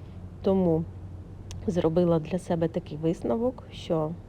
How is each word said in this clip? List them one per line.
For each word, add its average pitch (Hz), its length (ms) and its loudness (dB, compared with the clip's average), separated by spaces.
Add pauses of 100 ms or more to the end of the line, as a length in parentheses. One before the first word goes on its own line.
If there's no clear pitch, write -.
(420)
Тому 180 420 4 (840)
зробила 170 520 4
для 160 200 -2
себе 170 300 0
такий 165 300 -4
висновок, 233 720 0
що 156 380 0 (180)